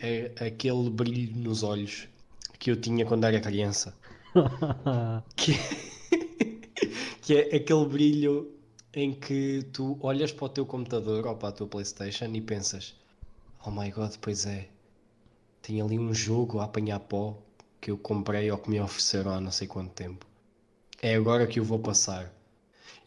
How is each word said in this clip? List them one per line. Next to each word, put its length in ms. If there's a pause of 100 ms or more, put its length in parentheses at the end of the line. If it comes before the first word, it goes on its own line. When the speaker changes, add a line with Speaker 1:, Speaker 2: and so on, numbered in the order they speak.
(400)
Speaker 1:
a, 60
aquele 440
brilho 480
nos 260
olhos 440 (520)
que 100
eu 60
tinha 300
quando 180
era 160
criança. 560 (380)
Speaker 2:
<laughs> 920 (120)
Speaker 1:
Que, 200
<laughs> 1700
que 140
é 200
aquele 300
brilho 680 (420)
em 200
que 580
tu 300
olhas 300
para 140
o 40
teu 160
computador 600
ou 100
para 140
a 20
tua 160
PlayStation 680
e 80
pensas: 520 (720)
"Oh 60
my 200
God, 300
pois 240
é. 220 (920)
Tem 200
ali 160
um 160
jogo 460
a 60
apanhar 340
pó 380 (420)
que 120
eu 60
comprei 540
ou 60
que 120
me 120
ofereceram 500
há 100
não 100
sei 160
quanto 240
tempo. 340 (760)
É 140
agora 320
que 120
eu 40
vou 160
passar." 540 (720)